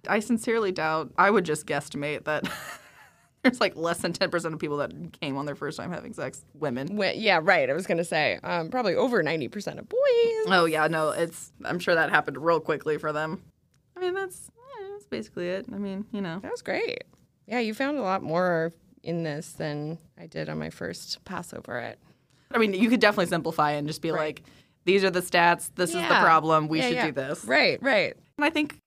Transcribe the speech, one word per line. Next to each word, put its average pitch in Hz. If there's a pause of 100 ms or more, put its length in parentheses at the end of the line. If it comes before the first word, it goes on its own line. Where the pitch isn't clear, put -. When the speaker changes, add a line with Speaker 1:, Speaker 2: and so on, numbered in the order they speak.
Speaker 1:
I 202
sincerely 226
doubt, 160
I 190
would 202
just 151
guesstimate 143
that 156 (480)
<laughs> -
there's, 247
like, -
less 170
than 175
ten 180
percent 165
of 151
people 147
that 139 (300)
came 139
on 143
their 143
first 151
time -
having -
sex, 131 (100)
women. 139
Speaker 2:
Wi-, 202
yeah, 196
right. 156
I -
was 175
gonna 170
say, 147
um, 170
probably 233
over 240
ninety 156
percent 180
of -
boys. 466 (480)
Speaker 1:
Oh, 180
yeah, 156
no, 156
it's, - (120)
I'm 175
sure 175
that 156
happened 147
real 160
quickly 151
for 156
them. 156 (540)
I 359
mean, 359
that's, 381
yeah, 466
that's 403
basically 190
it. 190
I 196
mean, 196
you 208
know. 175
Speaker 2:
That 302
was 466
great. - (420)
Yeah, 233
you 220
found 277
a 247
lot 190
more 170 (320)
in 170
this 151
than 151 (200)
I 170
did 156
on 156
my -
first -
pass 175
over -
it. 113 (540)
Speaker 1:
I 247
mean, 214
you 220
could 240
definitely 208
simplify 160
and 147
just 151
be 165
Speaker 2:
Right. 151 (160)
Speaker 1:
like, - (420)
"These 190
are 190
the 180
stats. 170
This 180
is -
the -
Speaker 2:
Yeah. 196
Speaker 1:
problem. 156
We 160
Speaker 2:
Yeah, 254
Speaker 1:
should 240
Speaker 2:
yeah. 233
Speaker 1:
do 151
this." 139
Speaker 2:
Right, 226
right. 208 (240)
Speaker 1:
And 294
I 311
think 302